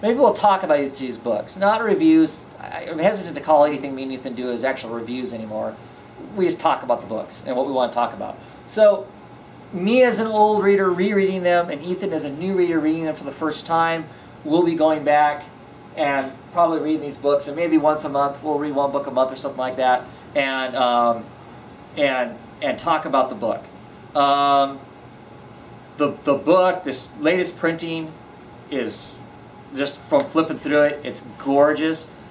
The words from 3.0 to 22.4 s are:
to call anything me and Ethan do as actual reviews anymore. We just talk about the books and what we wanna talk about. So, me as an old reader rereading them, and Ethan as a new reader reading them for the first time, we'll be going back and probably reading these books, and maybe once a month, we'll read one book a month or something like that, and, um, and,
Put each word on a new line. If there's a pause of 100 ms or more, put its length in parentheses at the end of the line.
to
call
anything
me
and
Ethan
do
as
actual
reviews
anymore. (600)
We
just
talk
about
the
books
and
what
we
wanna
talk
about. (300)
So, (680)
me
as
an
old
reader
rereading
them,
and
Ethan
as
a
new
reader
reading
them
for
the
first
time, (400)
we'll
be
going
back (520)
and (220)
probably
reading
these
books,
and
maybe
once
a
month,
we'll
read
one
book
a
month
or
something
like
that, (300)
and,
um, (720)
and, (260)